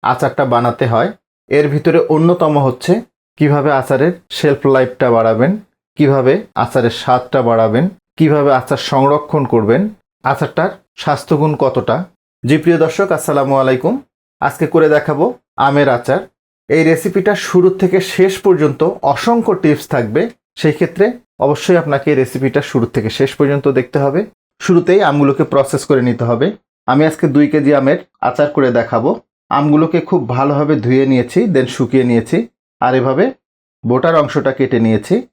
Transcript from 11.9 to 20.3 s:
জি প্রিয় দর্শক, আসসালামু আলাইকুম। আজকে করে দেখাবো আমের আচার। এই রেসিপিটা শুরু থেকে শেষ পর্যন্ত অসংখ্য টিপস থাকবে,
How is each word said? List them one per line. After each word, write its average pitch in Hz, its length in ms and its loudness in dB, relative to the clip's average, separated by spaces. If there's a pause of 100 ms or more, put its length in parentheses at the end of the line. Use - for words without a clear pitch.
জি 147 140 4
প্রিয় 170 220 2
দর্শক, 190 240 -2 (100)
আসসালামু 139 440 -2
আলাইকুম। 131 320 0 (460)
আজকে 143 340 -2
করে 160 220 4
দেখাবো 147 280 0 (440)
আমের 143 280 2
আচার। 131 240 -2 (480)
এই 160 220 2
রেসিপিটা 180 420 0 (160)
শুরু 185 200 4 (120)
থেকে 185 180 2 (160)
শেষ 190 180 2 (120)
পর্যন্ত 151 360 0 (340)
অসংখ্য 226 380 0 (100)
টিপস 151 220 0 (100)
থাকবে, 123 280 -2 (380)